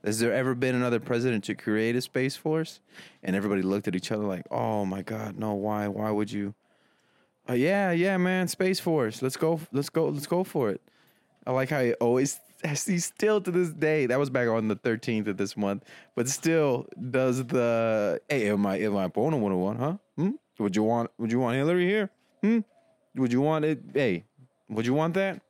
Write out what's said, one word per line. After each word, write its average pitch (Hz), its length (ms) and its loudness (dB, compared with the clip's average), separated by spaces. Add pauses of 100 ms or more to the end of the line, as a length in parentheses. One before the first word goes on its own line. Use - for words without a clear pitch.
Has 107 160 -2
there 117 140 2
ever 127 200 2
been 127 220 0
another 123 240 2
president 120 460 0
to 104 100 -4
create 113 400 0
a 127 60 0
Space 131 340 -2
Force?" 160 460 -4 (420)
And 92 140 -2
everybody 98 240 0
looked 95 260 0
at 95 80 -2
each - 160 -4
other 107 140 -2
like, 92 260 -4
"Oh, 110 340 -2
my 95 160 -4
God, 107 360 -8
no, 107 160 -2
why? 104 340 0
Why 107 240 -2
would 107 180 0
you?" 104 240 -6 (960)
Uh, - 40 0
yeah, 185 380 2
yeah, 180 260 2
man, 180 320 2
Space 185 320 0
Force. 139 400 0
Let's 131 160 -2
go, 160 240 0 (100)
let's 143 180 -2
go, 165 200 0
let's 147 180 -6
go 175 160 0
for 139 280 -2
it. - 100 -6 (680)
I 123 40 -2
like 131 180 0
how 147 100 0
he 120 140 2
always, 127 440 2 (260)
<laughs> 147 220 -4
he 185 140 0
still 208 400 0
to 185 120 -4
this 175 180 0
day, 151 380 2
that 120 120 2
was 139 100 2
back 123 200 0
on 113 180 2
the 107 80 0
thirteenth 113 540 -2
of 95 80 -4
this 98 180 -4
month, 101 280 -2 (320)
but 120 120 0
still 147 600 0 (240)
does 127 340 2
the, 113 840 2
"Hey, 123 200 0
if 104 120 2
my, 101 160 2
if 104 160 0
my 98 140 0
opponent 127 360 0
would've 98 160 2
won, 95 200 0
huh? 147 200 -2 (200)
Hmm? 180 140 0 (280)
Would 101 160 0
you 107 80 4
want, 117 340 2
would 113 140 -2
you 120 80 2
want 123 160 0
Hillary 170 320 2
here? 202 220 0 (340)
Hmm? 220 160 2 (560)
Would 127 160 2
you 123 80 2
want 151 240 2
it? 151 160 0 (140)
Hey, 113 320 0 (420)
would 110 180 -2
you 123 100 2
want 160 180 2
that? 190 260 -2 (100)